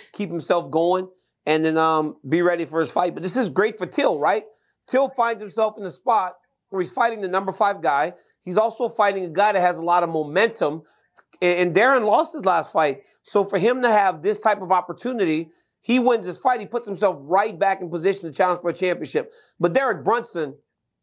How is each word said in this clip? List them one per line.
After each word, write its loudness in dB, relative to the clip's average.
keep -8
himself -2
going, 0
and 0
then, 0
um, 0
be 0
ready 0
for -4
his -4
fight. -2
But -10
this -4
is 0
great -2
for -6
Till, 0
right? 0
Till 2
finds -2
himself -4
in -10
a -8
spot -2
where -6
he's -4
fighting 0
the -6
number -2
five 0
guy. 0
He's -2
also 0
fighting 0
a -8
guy 2
that 2
has 2
a -8
lot 2
of -2
momentum, -2
and, 2
and 0
Darren 4
lost 2
his -10
last 2
fight. 0
So 2
for -2
him 2
to 4
have 2
this -2
type 0
of -4
opportunity, -2
he 0
wins 2
his -10
fight, 0
he -12
puts -8
himself -2
right 0
back 0
in -8
position -2
to -10
challenge 0
for -2
a -4
championship. -4
But 0
Derek 0
Brunson -2